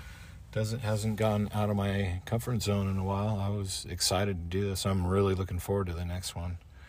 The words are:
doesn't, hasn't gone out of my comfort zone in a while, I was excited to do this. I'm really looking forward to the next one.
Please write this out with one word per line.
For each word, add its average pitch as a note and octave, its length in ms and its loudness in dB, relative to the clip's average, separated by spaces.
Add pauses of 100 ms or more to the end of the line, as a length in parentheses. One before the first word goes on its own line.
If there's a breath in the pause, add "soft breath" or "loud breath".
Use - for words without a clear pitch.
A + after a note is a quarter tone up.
(520 loud breath)
doesn't, A2 280 -2
hasn't G#2+ 360 0
gone G#2 380 4
out G#2 160 2
of G#2 60 2
my G2 480 2
comfort A#2 380 0
zone G2+ 260 2
in G2 80 0
a F#2+ 80 0
while, G2+ 340 0
I G2 120 0
was G2+ 380 -4
excited F#2 600 0
to F#2 80 0
do G2+ 100 0
this. F#2+ 180 -2
I'm F#2+ 200 2
really F#2+ 280 4
looking F2+ 240 -2
forward G2 300 0
to F2 40 -4
the E2+ 120 -4
next F2 300 -6
one. F2 240 -4 (300 soft breath)